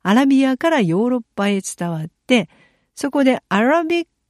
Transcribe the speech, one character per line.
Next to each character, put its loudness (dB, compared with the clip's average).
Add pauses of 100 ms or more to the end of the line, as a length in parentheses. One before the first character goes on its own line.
ア 0
ラ 4
ビ 4
ア 0
か -2
ら 2
ヨ 0
ー 0
ロ 0
ッ -6 (140)
パ -2
へ -2
伝 -8
わ -6
っ -10 (180)
て、 2 (480)
そ -6
こ 0
で 2
ア 2
ラ 2
ビ -2
ッ -14 (220)